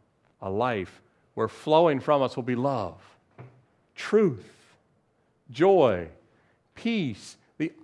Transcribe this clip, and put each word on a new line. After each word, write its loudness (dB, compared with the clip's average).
a -10
life -4
where -2
flowing 2
from 2
us -4
will -8
be -4
love, -4
truth, -2
joy, 4
peace, -6
the -6